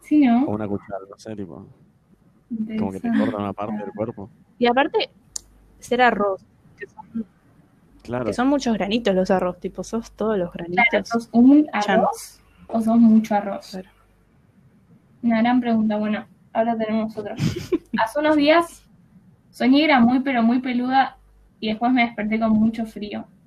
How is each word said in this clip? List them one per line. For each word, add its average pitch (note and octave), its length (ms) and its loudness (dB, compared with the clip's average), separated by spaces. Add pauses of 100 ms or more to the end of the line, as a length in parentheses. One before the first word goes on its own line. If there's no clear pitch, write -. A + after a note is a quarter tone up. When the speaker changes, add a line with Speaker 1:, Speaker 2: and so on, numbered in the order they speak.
Speaker 1:
Sí, D4+ 260 2
¿no? A#3+ 180 4
Speaker 2:
O G#2 100 -4
una G#3 120 -4
cuchara, G2+ 320 -8 (100)
no G2+ 100 -20
sé, A2 180 -14
tipo, F2+ 200 -14
como - 140 -20 (880)
que A3 80 -4
te A3 80 -12
Speaker 1:
Interesante. G#3+ 440 -4
Speaker 2:
cortan G#3 240 -2
una - 100 -4
parte G#2 260 -8
del G2 140 -10
cuerpo. G#2+ 360 -8 (300)
Speaker 3:
Y A#3+ 80 0
aparte, C#4 440 0 (680)
ser B3 240 -2
arroz, G3+ 420 0 (320)
que G4+ 100 -18
son, - 400 -12 (760)
Speaker 2:
Claro. A#2+ 240 -6
Speaker 3:
que G#3+ 80 -4
son B3 140 0
muchos C4+ 260 0
granitos G3+ 400 -2
los F#3 160 0
arroz, F3+ 300 0
tipo, F#3 220 -10
sos A3+ 300 -8
todos G#3+ 240 -4
los F3 140 -4
Speaker 1:
Claro, E3+ 200 -14
Speaker 3:
granitos. G3+ 380 0
Speaker 1:
¿sos A#3 240 -4
un C#4 340 8 (140)
Speaker 3:
Chan. G#3 200 2
Speaker 1:
arroz - 400 -4 (280)
o A3+ 140 -2
sos A3+ 160 4
mucho A3 360 6
arroz? G3+ 360 -4
Speaker 3:
Claro. F#3+ 180 -14 (1300)
Speaker 1:
Una A#3 180 0
gran B3 200 2
pregunta, A3 360 0
bueno, G#3+ 300 -4 (260)
ahora A3+ 240 0
tenemos A3 400 -4
otra. G#3 200 -10
Speaker 3:
<laughs> - 680 -2
Speaker 1:
Hace D4 140 -6
unos D4+ 180 2
días D4+ 480 2 (680)
soñé B3+ 280 2
que D4+ 60 4
era D4 160 4
muy, B3 200 4
pero B3+ 220 0
muy A#3+ 180 2
peluda B3+ 560 -2 (440)
y A3 80 -4
después A#3+ 240 0
me B3 120 2
desperté A3 340 -4
con A3 140 0
mucho A3 320 2
frío. G#3+ 400 -12 (220)